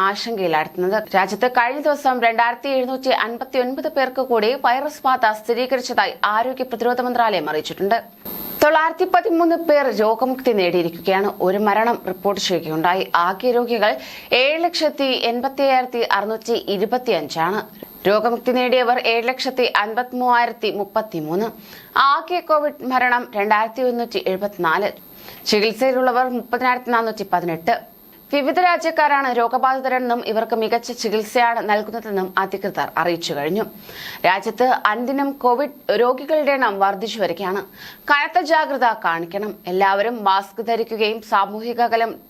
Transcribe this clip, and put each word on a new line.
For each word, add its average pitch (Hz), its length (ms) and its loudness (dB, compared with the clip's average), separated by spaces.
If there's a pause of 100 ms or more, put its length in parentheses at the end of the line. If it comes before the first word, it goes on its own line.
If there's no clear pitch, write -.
ആശങ്കയിലാഴ്ത്തുന്നത്. 185 880 0 (220)
രാജ്യത്ത് 202 400 2
കഴിഞ്ഞ 254 300 2
ദിവസം 277 400 2
രണ്ടായിരത്തി 233 500 2
എഴുന്നൂറ്റി 262 360 0 (120)
അൻപത്തി 240 400 -6
ഒൻപത് 269 320 -4
പേർക്ക് 262 340 0
കൂടി 226 200 2 (160)
വൈറസ് 277 400 0
ബാധ 247 340 2
സ്ഥിരീകരിച്ചതായി 240 720 0 (200)
ആരോഗ്യ 254 360 -2
പ്രതിരോധ 240 380 0
മന്ത്രാലയം 220 440 0
അറിയിച്ചിട്ടുണ്ട്. 170 460 0 (640)
തൊള്ളായിരത്തി 320 520 4
പതിമൂന്ന് 339 420 2 (100)
പേർ 294 180 6 (180)
രോഗമുക്തി 254 580 2
നേടിയിരിക്കുകയാണ്. 175 680 0 (180)
ഒരു 196 200 2
മരണം 220 320 2 (120)
റിപ്പോർട്ട് 196 360 -2
ചെയ്യുകയുണ്ടായി. 170 560 0 (240)
ആകെ 202 320 0
രോഗികൾ 226 340 0 (480)
ഏഴ് 294 240 2
ലക്ഷത്തി 302 460 0 (220)
എൺപത്തി 269 340 -2
അയ്യായിരത്തി 254 360 2 (140)
അറുന്നൂറ്റി 220 400 -2 (200)
ഇരുപത്തിയഞ്ചാണ്. 180 840 -2 (480)
രോഗമുക്തി 233 500 2
നേടിയവർ 247 400 2 (140)
ഏഴ് 233 180 0
ലക്ഷത്തി 254 360 0 (180)
അൻപത്തി 247 380 -4
മൂവായിരത്തി 240 480 2 (100)
മുപ്പത്തിമൂന്ന്. 202 680 -4 (640)
ആകെ 330 300 -2 (100)
കോവിഡ് 294 400 0
മരണം 247 340 2 (140)
രണ്ടായിരത്തി 220 480 0
ഒരുന്നൂറ്റി 233 340 -2 (120)
എഴുപത്തിനാല്. 190 580 -2 (580)
ചികിത്സയിലുള്ളവർ 247 800 2 (100)
മുപ്പതിനായിരത്തി 247 580 -2
നാനൂറ്റി 220 380 -2
പതിനെട്ട്. 175 420 0 (580)
വിവിധ 285 320 0
രാജ്യക്കാരാണ് 311 640 2 (100)
രോഗബാധിതരെന്നും 254 800 0 (100)
ഇവർക്ക് 220 320 -2
മികച്ച 233 300 -2 (100)
ചികിത്സയാണ് 226 580 0 (100)
നൽകുന്നതെന്നും 208 580 -2 (160)
അധികൃതർ 190 440 -4 (140)
അറിയിച്ചു 170 360 -2
കഴിഞ്ഞു. 170 280 -2 (640)
രാജ്യത്ത് 214 400 2 (240)
അനുദിനം 269 380 -2 (140)
കോവിഡ് 247 340 0 (240)
രോഗികളുടെ 277 560 0
എണ്ണം 214 260 0
വർദ്ധിച്ചു 202 400 -2
വരികയാണ്. 185 380 -4 (480)
കനത്ത 320 420 2
ജാഗ്രത 285 360 2 (180)
കാണിക്കണം. 170 480 -4 (200)
എല്ലാവരും 196 440 2 (120)
മാസ്ക് 196 420 0
ധരിക്കുകയും 220 500 -2 (100)
സാമൂഹിക 220 580 0
അകലം 226 240 0 (160)